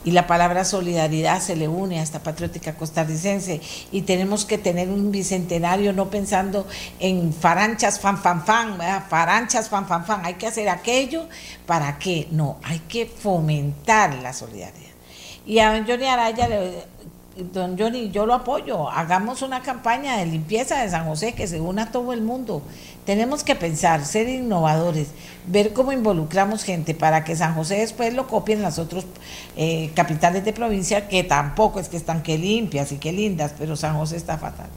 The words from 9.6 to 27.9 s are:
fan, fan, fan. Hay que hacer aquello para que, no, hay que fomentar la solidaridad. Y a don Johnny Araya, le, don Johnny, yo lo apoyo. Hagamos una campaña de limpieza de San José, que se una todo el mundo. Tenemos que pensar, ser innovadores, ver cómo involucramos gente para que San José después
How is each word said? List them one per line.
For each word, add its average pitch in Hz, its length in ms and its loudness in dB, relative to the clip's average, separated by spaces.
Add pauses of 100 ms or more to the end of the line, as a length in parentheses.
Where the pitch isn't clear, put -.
fan, 202 180 -2
fan, 170 160 0
fan. 202 220 -2
Hay 180 100 -4
que 220 120 -6
hacer 214 220 0
aquello 262 580 0 (400)
para 147 320 0
que, 165 320 -2
no, 156 320 0
hay 160 160 -4
que 226 260 -4
fomentar 156 1160 2
la 127 100 -8
solidaridad. 104 560 -14 (560)
Y 220 140 4
a 214 120 8
don 220 140 0
Johnny 247 200 0
Araya, 240 420 2
le, 190 240 0 (840)
don 185 240 -2
Johnny, 226 320 -2
yo 202 160 0
lo 233 80 4
apoyo. 240 560 -2
Hagamos 185 540 0
una 262 180 -4
campaña 254 560 -2
de 180 80 0
limpieza 208 560 0
de 208 80 0
San 165 160 -2
José, 160 280 -2
que - 120 -4
se 170 160 -4
una 208 300 -2
todo 247 200 -2
el 233 100 -2
mundo. 220 420 -4 (420)
Tenemos 240 380 2
que 285 120 4
pensar, 160 500 2
ser 220 240 2
innovadores, 165 760 2 (400)
ver 208 260 4
cómo 254 180 2
involucramos 202 720 2
gente 165 300 -2
para 156 300 4
que 165 120 -2
San 160 200 2
José 156 220 0
después 226 360 0